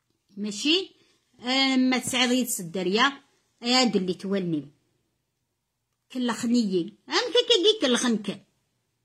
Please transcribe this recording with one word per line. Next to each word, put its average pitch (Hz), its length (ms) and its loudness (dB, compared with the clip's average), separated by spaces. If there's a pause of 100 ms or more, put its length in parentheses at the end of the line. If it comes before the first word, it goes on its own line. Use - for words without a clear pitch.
(380)
ماشي. 269 540 -2 (480)
آه، 262 360 0
ما 254 220 2
تسعد 247 340 0
يد 254 140 2
السدرية. 196 800 -2 (380)
يا 247 220 2
دلي 185 300 0
توالني. 175 560 -4 (1400)
كل 247 200 -2
خنيين. 214 680 -2 (120)
أم 285 60 -2 (180)
كي 494 140 4
كي 427 340 4
كل 247 160 2
خنك. 220 480 -4 (600)